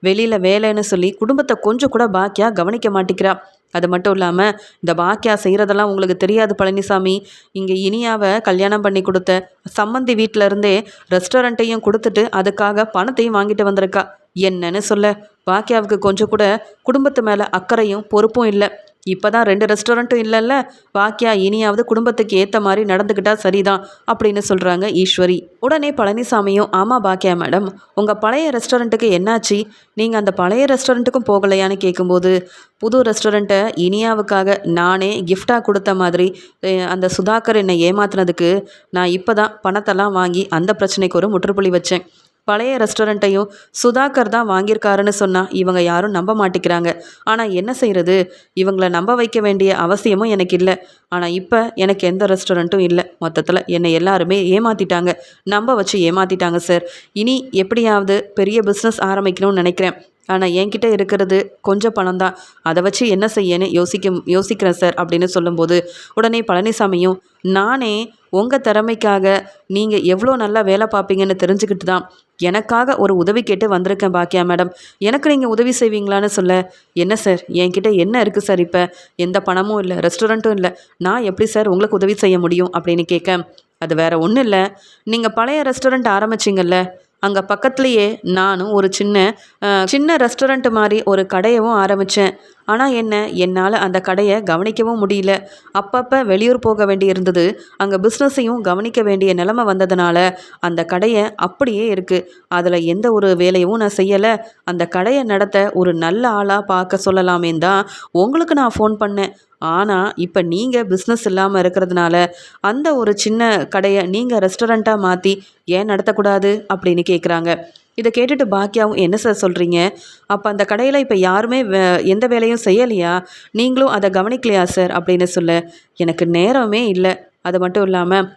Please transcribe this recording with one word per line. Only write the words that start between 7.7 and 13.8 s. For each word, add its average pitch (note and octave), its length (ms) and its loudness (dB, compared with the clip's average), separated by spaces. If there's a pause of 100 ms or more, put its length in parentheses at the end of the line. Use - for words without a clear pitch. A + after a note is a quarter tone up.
இனியாவை G#3 680 0
கல்யாணம் G3+ 400 0
பண்ணி G3 220 0
கொடுத்த F#3 500 -2 (280)
சம்மந்தி A#3+ 340 0
வீட்ல G#3+ 300 0
இருந்தே G3+ 440 2 (220)
ரெஸ்டாரண்ட்டையும் A3+ 760 0
கொடுத்துட்டு G#3 300 0
அதுக்காக G3+ 680 0
பணத்தையும் A3+ 500 -2
வாங்கிட்டு G#3 280 0
வந்திருக்கா. G3 460 0 (320)